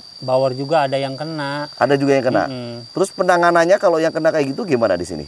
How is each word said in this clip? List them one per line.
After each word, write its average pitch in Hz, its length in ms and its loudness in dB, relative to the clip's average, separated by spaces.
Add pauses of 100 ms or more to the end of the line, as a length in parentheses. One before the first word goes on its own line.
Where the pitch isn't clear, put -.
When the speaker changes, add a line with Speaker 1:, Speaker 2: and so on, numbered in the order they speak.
(200)
Speaker 1:
bawor 131 340 2
juga 139 340 0
ada 135 80 -2
yang 135 200 -4
kena. 147 600 -6
Speaker 2:
Ada 139 200 -6
juga 139 200 0
yang 123 100 0
kena? 110 200 0
Speaker 1:
Mm-mm. 120 460 -12
Speaker 2:
Terus 185 200 -4
penanganannya 175 680 2
kalau 170 200 2
yang 160 120 2
kena 156 180 0
kayak 147 220 2
gitu 233 120 -6
gimana 123 320 2
di 87 80 -2
sini? 78 240 -8